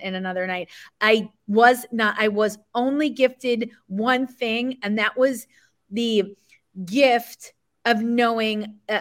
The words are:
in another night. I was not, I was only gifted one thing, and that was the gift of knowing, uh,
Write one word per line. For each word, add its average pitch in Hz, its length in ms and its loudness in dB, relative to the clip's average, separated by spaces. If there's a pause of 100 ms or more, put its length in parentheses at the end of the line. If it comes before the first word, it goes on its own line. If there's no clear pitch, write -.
in 190 120 -6
another 185 300 -4
night. 180 220 -6 (320)
I 214 300 2 (180)
was 233 460 4
not, 220 260 0
I 214 80 2
was 208 300 -2 (180)
only 277 340 0
gifted 247 600 -2 (160)
one 247 420 0
thing, 247 540 -4
and 208 160 -4
that 214 180 -2
was 254 320 0 (440)
the 208 440 -2 (480)
gift 240 680 0 (340)
of 226 160 2
knowing, 226 720 0 (140)
uh, 214 120 2